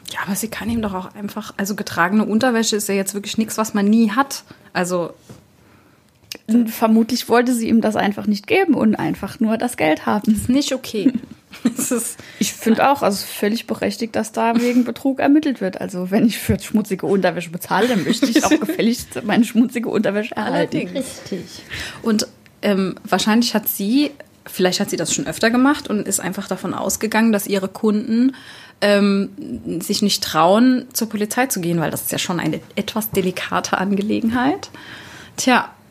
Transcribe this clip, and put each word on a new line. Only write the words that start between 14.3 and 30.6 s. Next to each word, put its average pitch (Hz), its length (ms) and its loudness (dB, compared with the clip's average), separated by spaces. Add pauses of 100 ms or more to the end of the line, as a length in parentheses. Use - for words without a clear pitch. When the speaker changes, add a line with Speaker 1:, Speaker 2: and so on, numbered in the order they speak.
Speaker 2:
da 226 280 2
wegen 240 240 4
Betrug 262 360 -2
ermittelt 285 400 4
wird. 190 200 -4
Also 185 300 -6
wenn 208 160 4
ich 208 100 2
für - 220 0
schmutzige 202 480 -2
Unterwäsche 175 440 0
bezahle, 175 360 0
dann 220 160 2
möchte - 240 0
ich 233 180 2
auch 202 60 2
Speaker 1:
<laughs> 302 100 4
Speaker 2:
gefälligst 226 640 -2
meine 208 200 4
schmutzige 226 440 0
Unterwäsche 208 460 -2
erhalten. 214 420 -2
Speaker 1:
Allerdings. 180 180 -4
Speaker 3:
Richtig. - 680 -8 (400)
Speaker 1:
Und, 220 240 0 (360)
ähm, 196 340 0 (120)
wahrscheinlich 220 460 2
hat 214 140 0
sie, 269 420 0 (340)
vielleicht 180 360 0
hat 196 100 -2
sie 185 60 -4
das 165 180 -2
schon - 140 -4
öfter 226 220 0
gemacht 254 380 2
und 202 200 -2
ist 202 100 -2
einfach 190 300 -6
davon 185 260 -4
ausgegangen, 220 560 0
dass 202 160 0
ihre 196 220 -2
Kunden, 220 680 2 (460)
ähm, 196 480 4 (520)
sich - 220 -2
nicht - 220 0
trauen, 220 680 4